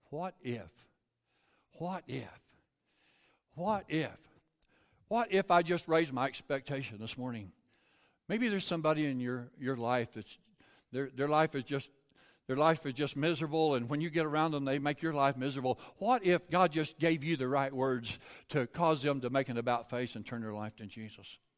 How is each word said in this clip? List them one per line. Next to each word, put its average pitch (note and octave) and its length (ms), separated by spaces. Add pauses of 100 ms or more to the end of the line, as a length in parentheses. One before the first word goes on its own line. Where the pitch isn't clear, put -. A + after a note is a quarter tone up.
What F3 320
if? A2+ 280 (1040)
What F3+ 340
if? B2 160 (1300)
What F#3+ 360
if? D3 280 (920)
What A3+ 240
if F#3+ 180
I F3 120
just E3+ 260
raised D#3+ 240
my B2+ 140
expectation C3+ 720
this A2 200
morning? A#2 340 (760)
Maybe A3+ 180
there's G3 180
somebody D#3 400
in C3+ 140
your, B2 400
your C3 160
life A#2 380
that's, - 260 (540)
their, C3+ 200
their C3+ 140
life D3+ 280
is C3 100
just, C#3 240 (580)
their C3 80
life D#3 300
is C#3 80
just C#3 240
miserable, D#3 580
and A#2+ 140
when D3 100
you E3 100
get D#3 160
around D#3 260
them, C#3+ 120
they C#3 160
make C#3+ 220
your E3 120
life C#3 220
miserable. C3 420 (200)
What A3 280
if F3 240
God F3 220
just D3+ 280
gave E3 260
you E3 100
the B2+ 140
right C#3 240
words B2+ 440 (320)
to C3+ 160
cause D#3+ 360
them C#3 180
to B2 100
make C3+ 200
an A#2+ 80
about A#2+ 320
face B2 260
and A2 100
turn A#2 160
their A2 120
life G#2+ 240
to A2 80
Jesus? G#2+ 520 (200)